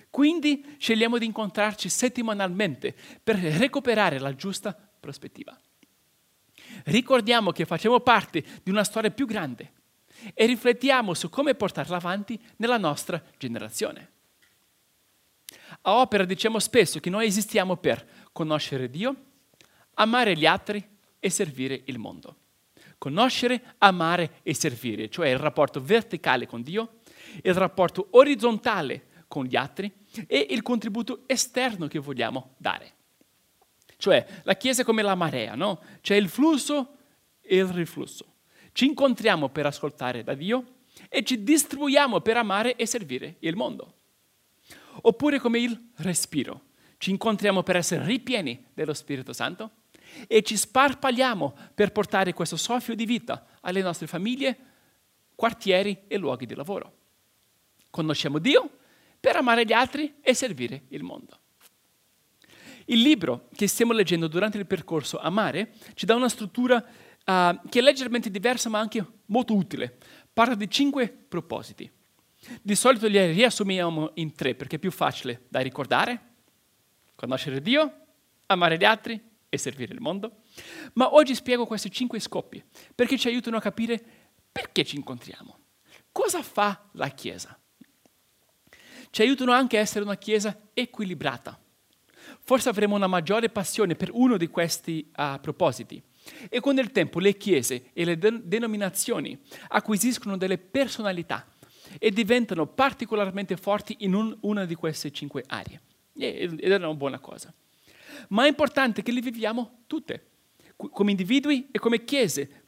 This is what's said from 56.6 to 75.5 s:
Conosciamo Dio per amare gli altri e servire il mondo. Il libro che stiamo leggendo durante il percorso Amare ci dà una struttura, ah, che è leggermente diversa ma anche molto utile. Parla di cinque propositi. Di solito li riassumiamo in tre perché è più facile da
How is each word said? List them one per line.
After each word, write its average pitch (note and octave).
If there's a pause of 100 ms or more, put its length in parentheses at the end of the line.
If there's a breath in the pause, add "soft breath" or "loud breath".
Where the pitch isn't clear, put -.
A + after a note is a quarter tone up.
Conosciamo D#3
Dio C#4+ (420 soft breath)
per -
amare A#3+
gli A3
altri C4
e B3+
servire C#3
il -
mondo. - (1500 loud breath)
Il A#3
libro F3+
che G3+
stiamo A#3
leggendo E3+
durante G3+
il G3
percorso D#3+
Amare F3+ (180 loud breath)
ci -
dà A3+
una B3
struttura, A#3+ (420 loud breath)
ah, F3+
che A#3+
è -
leggermente B3
diversa A3+
ma A3
anche G#3+ (200)
molto A3+
utile. C#3+ (360 loud breath)
Parla A#3
di G#3
cinque C#4
propositi. - (720 loud breath)
Di G#3
solito A3+
li G3+
riassumiamo F3+
in D#3+
tre B2+
perché -
è -
più F#3
facile B2+
da B2+